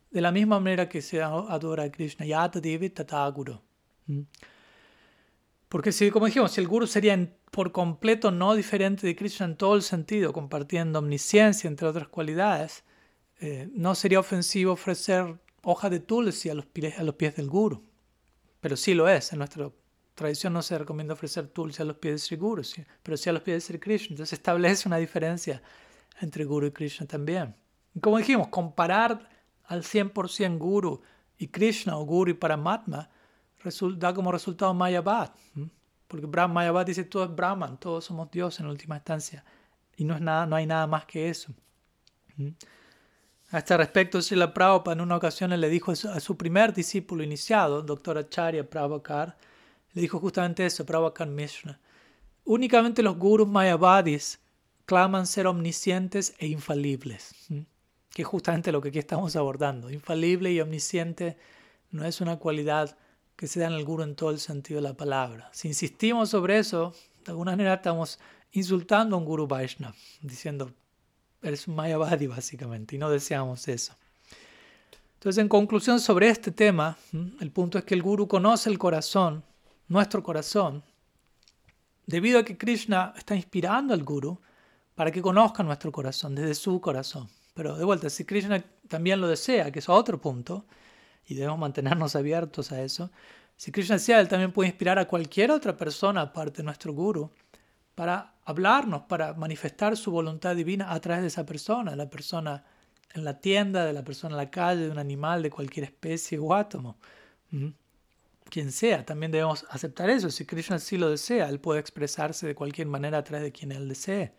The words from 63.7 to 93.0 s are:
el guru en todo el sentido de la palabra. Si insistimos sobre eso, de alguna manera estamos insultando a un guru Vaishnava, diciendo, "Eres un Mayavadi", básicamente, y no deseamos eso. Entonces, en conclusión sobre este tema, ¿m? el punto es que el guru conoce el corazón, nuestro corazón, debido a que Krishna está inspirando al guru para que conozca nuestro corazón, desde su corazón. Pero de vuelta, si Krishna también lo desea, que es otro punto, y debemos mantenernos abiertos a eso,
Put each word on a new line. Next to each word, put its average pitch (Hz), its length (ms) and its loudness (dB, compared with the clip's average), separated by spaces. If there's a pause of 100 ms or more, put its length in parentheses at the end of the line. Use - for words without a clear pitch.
el 151 100 -4
guru 160 180 -4
en 147 140 -8
todo 156 140 -2
el 151 80 -2
sentido 147 420 -8
de 143 80 -2
la 135 80 -10
palabra. 131 560 -4
Si - 160 -8
insistimos 220 600 0
sobre 196 280 4
eso, 175 360 0 (300)
de 175 80 -12
alguna 175 200 -4
manera 190 220 2
estamos 170 440 -2 (340)
insultando 190 640 2
a - 20 2
un 165 60 -2
guru 156 220 -2
Vaishnava, 131 480 -4 (260)
diciendo, 135 520 -10 (680)
"Eres 151 260 -6
un 160 60 -6
Mayavadi", 156 520 0
básicamente, 120 720 -8
y - 20 -6
no 151 100 -2
deseamos 139 600 -2
eso. 120 260 -6 (1200)
Entonces, 202 260 0
en 208 80 4
conclusión 208 520 4
sobre 202 280 6
este 220 220 2
tema, 165 480 4 (140)
¿m? 175 280 -6
el 151 100 -6
punto 185 280 0
es 180 60 -4
que 196 100 0
el 180 80 2
guru 202 240 2
conoce 208 440 4
el 190 80 0
corazón, 165 640 0 (460)
nuestro 196 340 2
corazón, 156 600 -2 (1200)
debido 220 340 4
a - 20 6
que 214 140 -10
Krishna 214 600 0
está - 200 -4
inspirando 202 580 0
al 160 80 0
guru 143 380 -4 (560)
para 160 160 0
que 180 100 -4
conozca 208 400 4
nuestro 151 300 -4
corazón, 139 420 -6
desde 151 220 -2
su 180 240 0
corazón. 135 480 -6 (260)
Pero 151 220 -6
de 160 80 -2
vuelta, 170 260 2
si - 140 -8
Krishna 196 400 0 (240)
también 180 320 0
lo 175 80 2
desea, 165 420 2
que 139 80 -8
es - 100 -6
otro 190 320 6
punto, 147 460 -6 (640)
y - 60 -8
debemos 143 240 -4
mantenernos 151 580 -2
abiertos 151 560 -2
a 131 100 -6
eso, 175 280 -8 (460)